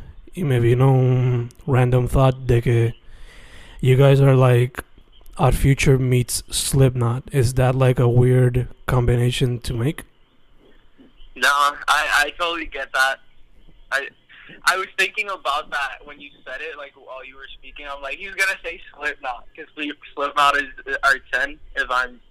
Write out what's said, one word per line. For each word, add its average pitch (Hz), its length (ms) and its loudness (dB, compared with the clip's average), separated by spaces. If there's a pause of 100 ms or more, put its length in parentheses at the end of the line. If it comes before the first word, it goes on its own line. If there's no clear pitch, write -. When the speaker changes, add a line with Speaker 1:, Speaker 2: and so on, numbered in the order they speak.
(340)
Speaker 1:
y 180 100 -6
me 131 160 2
vino 123 340 4
un 127 560 2 (180)
random 123 400 2
thought 131 400 2
de 120 140 2
que 117 320 0 (880)
you 127 160 4
guys 139 240 6
are, 135 160 6
like, 123 480 2 (520)
Odd 131 180 2
Future 135 440 4
meets 127 500 0
Slipknot. 127 720 0 (100)
Is 127 220 0
that, 127 200 2
like, 131 240 2
a 123 80 2
weird 123 600 2 (160)
combination 120 760 0
to - 140 -8
make? 123 320 -4 (1300)
Speaker 2:
No, 131 140 0
I, 143 260 2 (500)
I 151 140 -8
totally 170 280 -6
get 139 260 -12
that. 135 240 0 (760)
I, 135 160 -4 (580)
I 180 120 -2
was 190 100 -6 (100)
thinking 196 320 -4
about 151 420 -6
that 139 340 -8
when 143 160 -20
you 143 80 -20 (160)
said 135 160 -14
it, 151 160 -14
like, 143 180 -20
while 131 300 -20
you 135 100 -20
were 135 120 -20 (100)
speaking. 143 320 -20
I'm 143 120 -14
like, 139 160 -12
"He's 190 180 -16
gonna 190 280 -2
say 170 160 -12 (160)
Slipknot," 139 500 -10 (100)
'cause 160 100 -18 (100)
Sli-, 147 160 -10 (220)
Slipknot 143 440 0
is, 139 120 -6 (340)
are 135 140 0 (140)
ten, 139 280 -6 (160)
if 135 140 -6
I'm, 123 300 -4 (120)